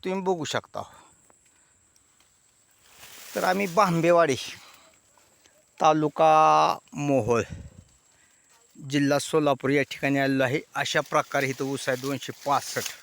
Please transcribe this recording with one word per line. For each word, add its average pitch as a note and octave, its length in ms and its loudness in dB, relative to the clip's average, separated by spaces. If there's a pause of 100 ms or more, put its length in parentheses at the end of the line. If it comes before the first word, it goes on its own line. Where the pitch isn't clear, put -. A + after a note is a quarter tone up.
तुम्ही F#3 160 -4
बघू F3+ 240 -2
शकता. - 380 -8 (2500)
तर F#3+ 100 -2
आम्ही F#3+ 220 0
बांबेवाडी, E3+ 720 4 (1400)
तालुका D#3 1000 4 (140)
मोहोळ, A#2+ 500 0 (1500)
जिल्हा C#3+ 280 2
सोलापूर C#3 520 0
या C#3+ 120 2
ठिकाणी C#3 360 -2
आलेलो C3+ 260 0
आहे. C3 160 -2 (140)
अशा C#3 260 -2
प्रकारे C#3+ 480 -2
इथं C3+ 160 -6
ऊस C3+ 240 -6
आहे C3 80 -2
दोनशे C3 360 -8 (140)
पासष्ट C3 440 -4 (120)